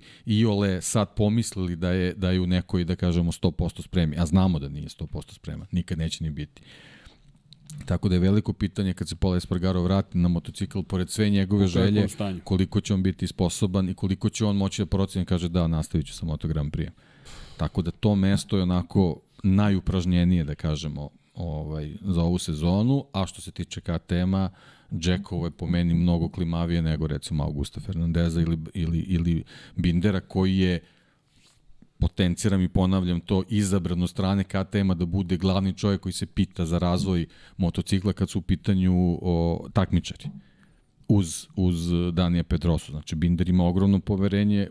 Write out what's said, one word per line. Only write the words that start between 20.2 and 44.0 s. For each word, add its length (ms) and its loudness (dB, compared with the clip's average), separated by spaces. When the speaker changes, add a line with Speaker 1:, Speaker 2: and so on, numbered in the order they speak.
Speaker 1:
da 120 -6
kažemo, 540 -4
ovaj, 640 -8
za 200 0
ovu 160 2
sezonu, 760 0
a 120 0
što 160 -10
se 100 -14
tiče 300 -10
K 160 -4
T 180 -4
M-a, 340 2
Jackovo 540 -2
je 60 -6
po 160 -8
meni 260 2
mnogo 360 2
klimavije 520 -2
nego, 260 0
recimo, 360 -4
Augusta 360 -4
Fernandeza 640 0
ili, 160 2
ili, 260 -2
ili 440 0
Bindera, 440 2
koji 380 0
je, 220 2
potenciram 600 2
i 80 2
ponavljam 500 2
to, 300 0
izabran 540 0
od 60 0
strane 340 0
K 200 -4
T 160 -2
M-a 140 4
da 120 -2
bude 320 -2
glavni 360 0
čovjek 280 -2
koji 120 -6
se 120 -8
pita 400 -2
za 120 0
razvoj 480 0
motocikla 560 0
kad 160 -2
su 100 -4
u 20 -4
pitanju, 800 2
o, 520 0
takmičari. 560 -2
Uz, 480 0
uz 360 0
Danija 300 2
Pedrosu. 480 0
Znači, 240 -10
Binder 340 2
ima 160 4
ogromno 340 4
poverenje, 720 0